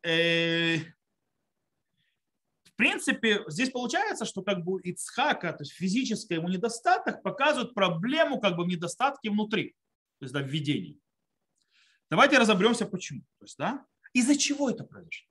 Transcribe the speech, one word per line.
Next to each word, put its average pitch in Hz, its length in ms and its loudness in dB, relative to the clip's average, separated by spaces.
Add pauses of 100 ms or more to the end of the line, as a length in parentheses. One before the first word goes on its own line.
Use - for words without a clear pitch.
Э, 165 720 2 (1900)
в - 120 -20
принципе, 254 720 0
здесь 208 220 -2
получается, 294 560 -2
что 196 160 -8
как 185 220 -2
бы 180 100 -2
у 190 60 -2
Ицхака, 180 760 -4
то - 80 -12
есть 139 120 -14
физический 196 640 -2
его 165 140 -2
недостаток, 233 720 -2
показывает 269 540 -2
проблему 254 640 2
как 190 160 0
бы 170 80 -2
в 175 40 -2
недостатке 185 600 -4
внутри, 208 460 -2 (420)
то - 80 -14
есть, 123 80 -10
да, 143 80 -2
в 139 60 -6
видении. 131 520 -4 (1080)
Давайте 262 300 8
разберёмся, 214 480 4
почему. 147 340 -10 (160)
То 101 80 -20
есть, - 140 -20
да, 208 260 -6 (260)
из-за 254 240 4
чего 277 360 0
это 120 140 -6
произошло? - 460 -20